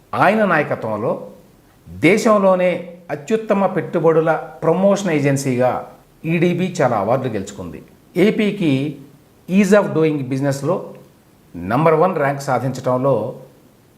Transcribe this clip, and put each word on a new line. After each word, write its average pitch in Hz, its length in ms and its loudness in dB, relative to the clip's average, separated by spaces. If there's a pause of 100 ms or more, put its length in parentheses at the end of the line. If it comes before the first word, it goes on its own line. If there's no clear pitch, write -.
(140)
ఆయన 190 320 2
నాయకత్వంలో 139 840 -2 (600)
దేశంలోనే 185 840 4 (400)
అత్యుత్తమ 196 540 -2
పెట్టుబడుల 160 680 2 (320)
ప్రమోషన్ 185 480 2
ఏజెన్సీగా 135 800 0 (340)
ఈడీబీ 175 560 0
చాలా 120 160 2
అవార్డులు 123 320 0
గెలుచుకుంది. 92 520 -10 (360)
ఏపీకి 175 840 0 (500)
ease 196 320 4
of 170 60 -2 (100)
doing 156 220 2 (120)
business-లో 143 600 -2 (640)
నెంబర్ 120 380 2
వన్ 175 220 0
ర్యాంక్ 143 260 -2
సాధించడంలో 127 960 -2 (640)